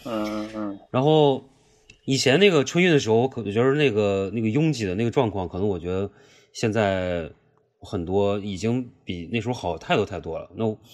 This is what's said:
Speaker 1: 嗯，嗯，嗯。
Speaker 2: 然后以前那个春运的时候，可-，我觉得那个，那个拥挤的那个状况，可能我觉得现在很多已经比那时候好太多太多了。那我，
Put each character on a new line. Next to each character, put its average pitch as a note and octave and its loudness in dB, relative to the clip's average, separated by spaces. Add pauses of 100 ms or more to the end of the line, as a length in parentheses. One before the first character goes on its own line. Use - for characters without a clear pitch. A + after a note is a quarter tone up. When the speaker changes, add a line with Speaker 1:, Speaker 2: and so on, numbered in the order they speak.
Speaker 1:
嗯， A2 -6
嗯， G#2+ -6
嗯。 G#2 -8 (120)
Speaker 2:
然 B2 0
后 D3 4 (600)
以 C3+ 0
前 C3 4
那 G3+ 6
个 D3+ 4
春 E3+ 2
运 F#3 4
的 D3 6
时 A#2 -2
候， A#2 4
可-， B2 -8
我 G2+ -6
觉 G#2+ 2
得 C3+ 4
那 D3 2
个， G2+ 0
那 A2+ -4
个 A2 0
拥 D3 2
挤 A#2 -2
的 F#2 -2
那 G#2 -2
个 A#2 0
状 A2+ 0
况， F#2 -6
可 - -8
能 F#2+ 0
我 F#2 -2
觉 E2 -8
得 F#2+ -2 (460)
现 A2+ -2
在 F#2 0 (520)
很 - -8
多 G2+ 0
已 G2+ -8
经 A#2 -2 (160)
比 F2 -8
那 A#2 -2
时 A2 -8
候 B2 -4
好 F2 -4
太 E3 -4
多 G#2+ 2
太 F2+ -10
多 D#2+ -10
了。 D2 -12
那 A2 -2
我， A2 -4 (160)